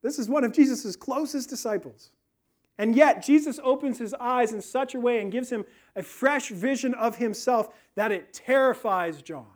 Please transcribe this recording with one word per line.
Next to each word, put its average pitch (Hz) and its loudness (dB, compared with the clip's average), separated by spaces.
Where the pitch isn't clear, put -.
This 285 -4
is 208 -2
one 277 2
of 226 0
Jesus' 254 4
closest 269 -6
disciples. 202 -8
And 220 2
yet, 269 6
Jesus 294 4
opens 269 -2
his 226 -8
eyes 247 0
in 208 -8
such 262 -4
a 254 -6
way 240 0
and 196 -6
gives 247 -4
him 214 -6
a 190 -8
fresh 285 -2
vision 247 -2
of 226 -2
himself 226 -2
that 214 0
it 180 -8
terrifies 208 0
John. 139 -14